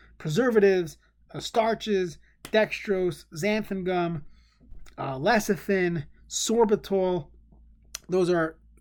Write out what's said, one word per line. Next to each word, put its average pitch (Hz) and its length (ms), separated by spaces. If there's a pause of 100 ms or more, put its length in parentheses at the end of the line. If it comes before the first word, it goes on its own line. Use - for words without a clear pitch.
(180)
preservatives, 190 800 (340)
uh, 147 60
starches, 214 800 (240)
dextrose, 190 880
xanthan 196 520
gum, 175 400 (720)
uh, 135 160
lecithin, 185 880 (240)
sorbitol. 196 1000 (800)
Those 180 200
are 165 280 (240)